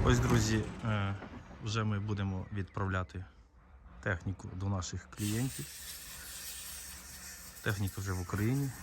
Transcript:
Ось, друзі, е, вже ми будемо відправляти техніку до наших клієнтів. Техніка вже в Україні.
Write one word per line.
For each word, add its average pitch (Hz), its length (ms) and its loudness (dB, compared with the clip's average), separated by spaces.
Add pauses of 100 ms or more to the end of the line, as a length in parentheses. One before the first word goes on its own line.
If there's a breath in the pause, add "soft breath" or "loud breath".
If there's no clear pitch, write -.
Ось, 123 160 10
друзі, 113 440 6 (200)
е, 101 320 2 (480)
вже 110 200 2
ми 104 160 2
будемо 98 540 0
відправляти 95 720 -2 (800)
техніку 92 500 0
до 98 160 -2
наших 95 380 -2 (100)
клієнтів. 117 480 0 (2000)
Техніка 101 400 0
вже 98 100 -2
в 92 100 0
Україні. 120 480 2 (140)